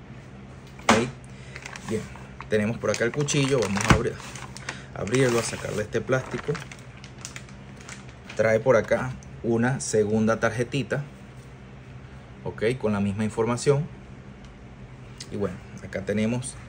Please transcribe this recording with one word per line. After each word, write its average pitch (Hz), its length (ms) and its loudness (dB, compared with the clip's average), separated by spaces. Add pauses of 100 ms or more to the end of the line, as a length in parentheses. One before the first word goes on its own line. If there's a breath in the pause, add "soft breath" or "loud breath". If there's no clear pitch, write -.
(840)
Ok, 226 260 6 (800 loud breath)
bien, 104 140 0 (460)
tenemos 107 280 2
por 104 140 0
acá 104 140 4
el 117 80 2
cuchillo. 139 480 2
Vamos 101 240 2
a - 100 8
abrir, 110 200 2 (840 loud breath)
abrirlo, 120 420 4
a 113 60 2
sacarle 98 380 -4
este 107 180 -2
plástico. 127 520 0 (1800)
Trae 110 220 6
por 123 160 8
acá 113 380 4 (320)
una 117 340 4
segunda 110 600 4
tarjetita, 120 640 0 (1400)
ok, - 220 -4 (160)
con 107 120 2
la 104 60 4
misma 101 240 2
información. 120 640 4 (1400)
Y 110 60 -8
bueno, 95 200 -2 (280)
acá 95 160 -4
tenemos 107 560 0 (120 loud breath)